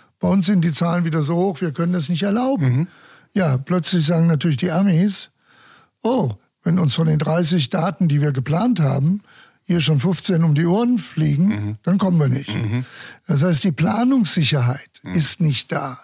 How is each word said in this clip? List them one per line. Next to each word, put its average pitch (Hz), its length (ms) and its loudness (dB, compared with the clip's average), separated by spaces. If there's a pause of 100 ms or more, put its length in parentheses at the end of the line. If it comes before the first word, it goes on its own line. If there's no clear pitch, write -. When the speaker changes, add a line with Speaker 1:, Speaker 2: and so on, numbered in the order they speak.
(180)
Speaker 1:
bei 180 100 -2
uns 185 160 2
sind 185 180 2
die 165 100 0
Zahlen 170 320 0
wieder 160 180 -2
so 156 140 -2
hoch, 180 260 -2
wir 165 100 -4
können 170 220 -2
das 156 160 -4
nicht 170 140 -2
erlauben." 202 520 0
Speaker 2:
Mhm. 160 100 0 (460)
Speaker 1:
Ja, 165 240 0
plötzlich 165 480 -2
sagen 165 220 2
natürlich 160 320 0
die 175 120 -2
Amis, 190 600 0 (720)
"Oh, 220 300 0 (300)
wenn 175 160 0
uns 160 160 0
von 165 120 0
den 151 120 2
dreißig 160 520 0
Daten, 180 360 -2
die 147 140 2
wir 147 120 0
geplant 170 480 0
haben, 147 420 0 (400)
hier 175 180 0
schon 147 200 2
fünfzehn 165 420 0
um 156 140 2
die 165 100 2
Ohren 233 320 2
fliegen, 156 480 0
Speaker 2:
Mhm. 107 380 -2
Speaker 1:
dann 185 140 0
kommen 180 200 2
wir 143 100 2
nicht." 127 240 -2
Speaker 2:
Mhm. 120 320 -2 (440)
Speaker 1:
Das 147 160 2
heißt, 175 180 0
die 196 80 0
Planungssicherheit 170 1200 0 (140)
Speaker 2:
Mhm. 170 80 -10
Speaker 1:
ist 160 280 0
nicht 151 300 -2
da. 143 340 -8